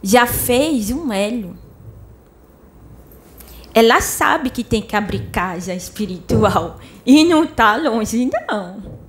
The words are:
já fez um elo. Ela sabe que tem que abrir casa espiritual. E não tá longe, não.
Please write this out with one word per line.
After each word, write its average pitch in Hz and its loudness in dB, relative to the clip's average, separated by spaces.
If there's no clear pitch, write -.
já 240 4
fez 247 0
um 277 -4
elo. 202 -4
Ela 233 6
sabe 294 -2
que 247 -8
tem 220 -2
que - -12
abrir 208 -4
casa 180 -6
espiritual. 185 -2
E 302 8
não 330 4
tá 220 2
longe, 240 -2
não. 196 -10